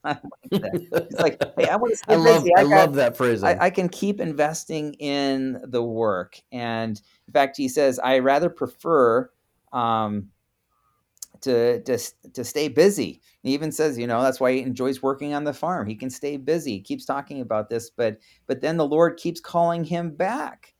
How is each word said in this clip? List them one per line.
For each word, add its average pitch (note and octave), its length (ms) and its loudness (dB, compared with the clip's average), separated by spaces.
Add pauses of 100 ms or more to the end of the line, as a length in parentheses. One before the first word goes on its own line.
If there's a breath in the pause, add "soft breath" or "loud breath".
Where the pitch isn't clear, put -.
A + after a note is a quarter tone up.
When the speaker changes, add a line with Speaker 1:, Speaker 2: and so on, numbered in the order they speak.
Speaker 1:
like D3 160 -6 (300)
that. E3+ 600 -2
He's - 100 -6
like, E3 220 2 (140)
"Hey, E3 120 2
I E3+ 80 0
wanna A#3+ 200 0
Speaker 2:
<laughs> - 0 -
Speaker 1:
stay - 180 2
Speaker 2:
I - 20 6
love, E3 260 8
Speaker 1:
busy. F3 140 4
Speaker 2:
I F#3+ 40 10
Speaker 1:
I - 20 6
got, D3 80 4
Speaker 2:
love E3 260 6
that B2 200 2
phrasing. A#2 320 2
Speaker 1:
I, E3+ 180 2
I F#3+ 40 4
can F3+ 180 0
keep G3+ 320 -4
investing D3+ 760 -4
in C3+ 680 -4
the B2 180 -2
work." A2 580 -2 (120)
And A2+ 480 -6 (260)
in - 60 -20
fact, C#3 240 2
he C#3 120 -4
says, C3 300 2
"I C3 220 2
rather C#3 300 2
prefer, B2+ 800 0 (420)
um, A2 560 -2 (1120)
to, A#2+ 420 0
to, B2 160 -2 (360)
to B2 100 -10
stay D3 240 -4
busy." C#3+ 520 2 (220)
He C3 120 -2
even D3+ 160 -4
says, D3+ 260 -2
you A#2+ 120 -4
know, A#2 140 0
that's C3 180 0
why B2+ 140 2
he C3 80 0
enjoys C3 380 -4
working C#3 320 -4
on D3 120 -4
the D3 80 -4
farm. D3+ 340 -6
He G#2+ 80 -8
can B2 160 -10
stay C#3+ 260 -8
busy. C#3+ 360 -2
He F#2+ 80 -6
keeps B2+ 240 -10
talking C#3 360 -6
about G#2+ 280 -4
this, A2+ 220 -6
but, A2 280 -4 (300)
but C3 120 -4
then D#3+ 160 -2
the D#3+ 100 2
Lord D#3+ 300 2
keeps E3+ 220 -6
calling E3+ 460 -2
him E3+ 320 -6
back A3+ 640 -6